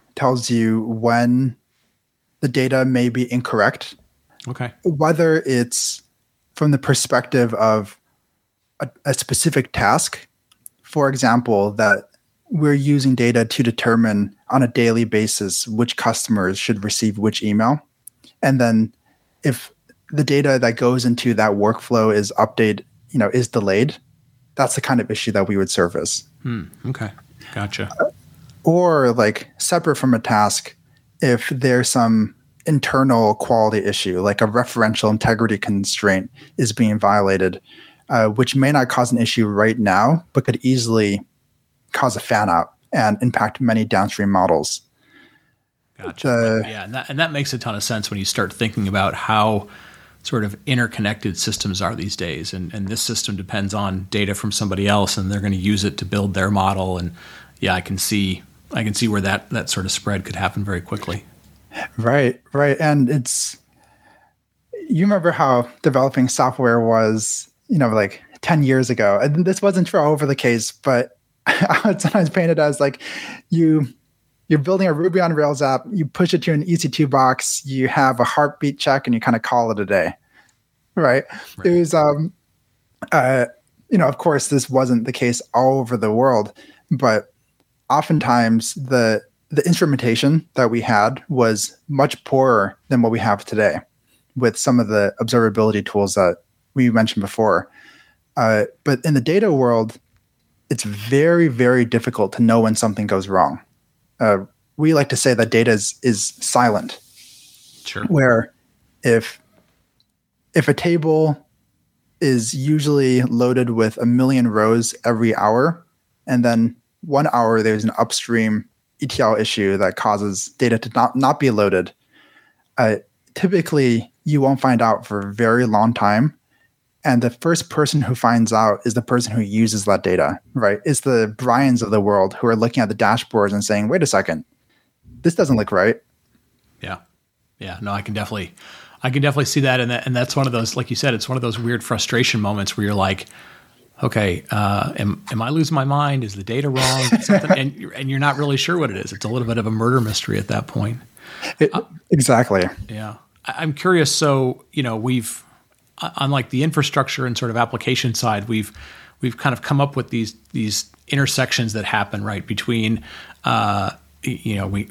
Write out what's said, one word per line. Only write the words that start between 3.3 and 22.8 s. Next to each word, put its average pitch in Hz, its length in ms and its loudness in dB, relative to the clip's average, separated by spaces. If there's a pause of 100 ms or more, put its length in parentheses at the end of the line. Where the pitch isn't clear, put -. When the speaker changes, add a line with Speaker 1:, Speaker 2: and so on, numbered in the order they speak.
Speaker 1:
incorrect. 123 640 -2 (500)
Speaker 2:
Okay. 123 260 -8 (120)
Speaker 1:
Whether 160 600 2
it's - 580 -2 (520)
from 151 160 2
the 143 80 4
perspective 123 760 0
of 107 440 0 (800)
a, 135 100 -8 (160)
a 139 100 0
specific - 580 -2
task, - 560 0 (560)
for 143 240 0
example, 117 640 2
that 101 320 2 (460)
we're 151 240 2
using 139 400 2
data 120 300 2
to 113 180 -2
determine 113 720 2 (140)
on 131 140 2
a 120 60 2
daily 117 360 2
basis 107 640 -2
which 117 300 -2
customers 101 600 -2
should 104 240 -4
receive 104 360 -2
which 104 240 -2
email. 110 440 0 (560)
And 135 160 2
then 113 360 2 (480)
if - 280 -4 (400)
the 147 140 -2
data 139 340 2
that 117 180 0
goes 123 280 0
into 120 300 0
that 107 180 2
workflow 110 640 2
is 104 240 0
update, 107 440 0 (280)